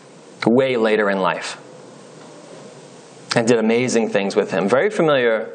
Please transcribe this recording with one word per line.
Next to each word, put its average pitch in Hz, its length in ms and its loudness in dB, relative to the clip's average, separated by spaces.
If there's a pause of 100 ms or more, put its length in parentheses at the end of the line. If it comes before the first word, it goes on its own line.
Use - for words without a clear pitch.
(460)
way 127 300 2
later 107 340 2
in 98 100 -2
life 87 380 -4 (1800)
and 117 100 0
did 120 100 4
amazing 113 520 0
things 98 260 -2
with 98 160 0
him. 92 160 -2
Very 135 220 2
familiar 135 520 0 (140)